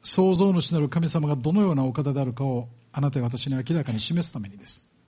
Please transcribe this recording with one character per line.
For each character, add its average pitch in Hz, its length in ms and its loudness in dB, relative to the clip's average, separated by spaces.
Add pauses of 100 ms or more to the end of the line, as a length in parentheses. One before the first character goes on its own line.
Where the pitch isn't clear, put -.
創 190 320 4
造 196 200 4
主 170 180 0
な 165 80 2
る 147 80 2
神 165 180 0
様 151 220 0
が 147 80 0
ど 135 160 -2
の 208 80 4
よ 196 120 4
う - 20 2
な 135 100 2
お 131 80 0
方 143 220 -2
で 139 60 0
あ 139 40 0
る 127 80 -2
か 127 120 -4
を 123 220 -2 (260)
あ 143 100 -4
な 143 80 2
た 139 80 -2
や 123 80 0
私 123 220 -4
に 135 80 0
明 127 200 -2
ら 147 80 0
か 127 80 -4
に 110 80 -2
示 165 260 -2
す - 60 -8
た 135 60 -10
め 98 100 -10
に 98 80 -18
で - 100 -20
す。 - 220 -16 (200)